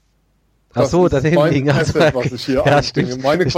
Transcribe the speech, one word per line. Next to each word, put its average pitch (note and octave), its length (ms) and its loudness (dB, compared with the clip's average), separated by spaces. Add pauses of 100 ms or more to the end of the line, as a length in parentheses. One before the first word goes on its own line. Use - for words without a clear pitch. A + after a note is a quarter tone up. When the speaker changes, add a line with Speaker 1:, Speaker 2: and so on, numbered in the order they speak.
(760)
Speaker 1:
Ach C#3 100 2
so, E3+ 200 2
Speaker 2:
das D3 120 0
ist B2 40 -2
Speaker 1:
daneben D#3 180 2
Speaker 2:
mein D#3+ 120 2
Speaker 1:
liegen, C#3+ 180 0
also D3+ 280 0
Speaker 2:
Asset, D3 160 2
was B2 180 -2
ich A#2+ 120 -12
hier C3 100 -2
Speaker 1:
ja, C3 80 2
Speaker 2:
einbringe. C#3 200 2
Speaker 1:
stimmt. B2+ 400 -4
Speaker 2:
Meine D#3+ 260 0
Speaker 1:
Stimmt, - 80 -2